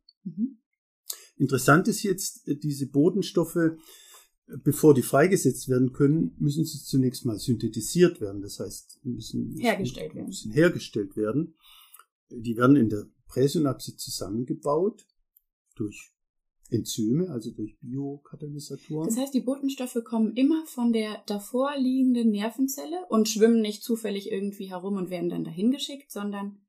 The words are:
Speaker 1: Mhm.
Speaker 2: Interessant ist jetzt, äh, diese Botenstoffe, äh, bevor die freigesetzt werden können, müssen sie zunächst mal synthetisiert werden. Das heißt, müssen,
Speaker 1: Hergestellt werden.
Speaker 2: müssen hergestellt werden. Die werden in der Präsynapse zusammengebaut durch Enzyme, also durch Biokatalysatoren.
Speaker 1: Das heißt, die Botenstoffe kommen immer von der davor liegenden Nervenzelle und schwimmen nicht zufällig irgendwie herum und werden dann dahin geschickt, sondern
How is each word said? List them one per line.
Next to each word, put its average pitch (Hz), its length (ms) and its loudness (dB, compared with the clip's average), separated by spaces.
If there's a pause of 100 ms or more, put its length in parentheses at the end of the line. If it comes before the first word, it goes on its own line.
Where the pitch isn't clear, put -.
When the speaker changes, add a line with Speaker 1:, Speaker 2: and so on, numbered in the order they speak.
(240)
Speaker 1:
Mhm. 202 340 -6 (800)
Speaker 2:
Interessant 143 500 4
ist - 160 0
jetzt, - 440 -4
äh, 143 80 -2
diese 139 320 -4
Botenstoffe, 170 680 2
äh, 160 220 2 (840)
bevor 147 300 6
die 123 100 4
freigesetzt 147 640 2
werden 127 260 2
können, 160 460 2
müssen 151 260 0
sie 143 180 -8
zunächst 127 420 0
mal 110 140 -2
synthetisiert 120 840 0
werden. 101 200 -6
Das 101 180 -12
heißt, - 440 -12
müssen, - 540 -6
Speaker 1:
Hergestellt - 580 -2
werden. - 120 -10
Speaker 2:
müssen - 240 -10
hergestellt 131 640 2
werden. 123 380 -2 (720)
Die 117 280 -6
werden 127 180 8
in 117 140 6
der 104 180 -4 (200)
Präsynapse 139 720 0
zusammengebaut 139 1080 -4 (680)
durch - 380 -10 (560)
Enzyme, 120 600 -2
also 120 220 -8
durch 107 280 -12
Biokatalysatoren. 143 1300 -10
Speaker 1:
Das 226 100 -2
heißt, 277 160 -2
die 247 80 0
Botenstoffe 269 640 -4
kommen 226 320 -2
immer 311 300 2
von 240 260 -2
der 214 360 -2
davor 247 500 -2
liegenden 254 540 2
Nervenzelle 269 800 -4
und 220 200 4
schwimmen 220 320 6
nicht 208 220 -4
zufällig 208 480 -4
irgendwie 196 380 -4
herum 185 260 -4
und 180 140 -4
werden 175 200 -2
dann 170 160 -2
dahin 180 260 0
geschickt, 277 400 -8
sondern 202 460 -8 (120)